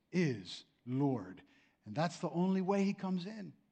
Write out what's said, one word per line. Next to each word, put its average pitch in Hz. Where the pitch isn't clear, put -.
is 123
Lord. 123
And 104
that's 165
the 165
only 185
way 196
he 196
comes 185
in. 208